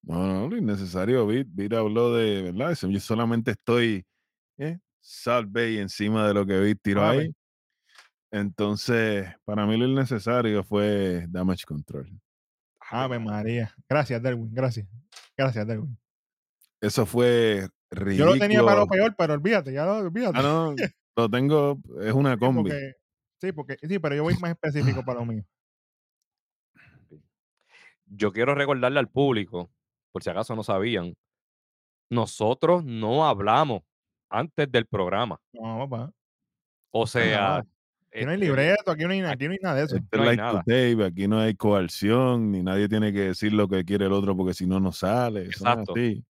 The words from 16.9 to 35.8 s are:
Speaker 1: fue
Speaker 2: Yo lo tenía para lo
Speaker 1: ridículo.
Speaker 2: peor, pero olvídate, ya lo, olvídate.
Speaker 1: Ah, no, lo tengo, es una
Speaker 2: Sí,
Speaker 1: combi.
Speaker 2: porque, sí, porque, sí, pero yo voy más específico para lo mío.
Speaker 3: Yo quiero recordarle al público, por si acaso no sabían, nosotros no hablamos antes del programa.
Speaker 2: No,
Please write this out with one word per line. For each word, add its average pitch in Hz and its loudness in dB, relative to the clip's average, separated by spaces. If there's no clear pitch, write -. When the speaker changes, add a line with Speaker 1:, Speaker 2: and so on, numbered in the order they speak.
Speaker 1:
fue 117 2
Speaker 2:
Yo 98 2
lo 180 8
tenía 208 4
para 202 6
lo 208 6
Speaker 1:
ridículo. - -8
Speaker 2:
peor, 202 2
pero 156 0
olvídate, 156 0
ya 143 -2
lo, 202 0
olvídate. 185 -2
Speaker 1:
Ah, - 2
no, 151 2
lo 117 2
tengo, 143 2
es 110 -2
una 135 4
Speaker 2:
Sí, 107 -2
Speaker 1:
combi. 123 4
Speaker 2:
porque, 92 -4
sí, 185 -4
porque, 139 -10
sí, 180 -4
pero 151 -2
yo 151 0
voy 175 2
más 175 -4
específico 131 0
para 123 -4
lo 120 -4
mío. 110 -6
Speaker 3:
Yo 101 -2
quiero 123 2
recordarle 139 0
al 127 0
público, 104 0
por 92 -8
si 92 -4
acaso 110 -4
no 107 -6
sabían, 98 -2
nosotros 123 2
no 123 0
hablamos 110 2
antes 143 -4
del 117 2
programa. 95 -2
Speaker 2:
No, 113 -8